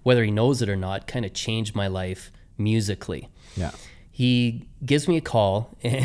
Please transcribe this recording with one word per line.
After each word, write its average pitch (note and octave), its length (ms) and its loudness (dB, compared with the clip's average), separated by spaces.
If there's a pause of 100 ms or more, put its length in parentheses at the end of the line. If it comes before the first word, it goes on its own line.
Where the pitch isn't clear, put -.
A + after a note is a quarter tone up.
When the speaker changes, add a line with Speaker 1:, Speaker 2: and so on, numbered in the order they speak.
Speaker 1:
whether B2 200 6
he G#2 80 2
knows B2 300 4
it G#2 80 0
or G2 60 0
not, F#2+ 320 -4
kind A#2+ 180 -4
of F#2+ 80 -10
changed A2 420 -4
my G2+ 120 0
life F#2 440 -6 (260)
musically. G#2 720 -2 (260)
Speaker 2:
Yeah. E2+ 160 -4 (400)
Speaker 1:
He B2 560 0 (180)
gives C#3+ 220 2
me E3+ 100 4
a D#3 40 -2
call G#2 540 0 (300)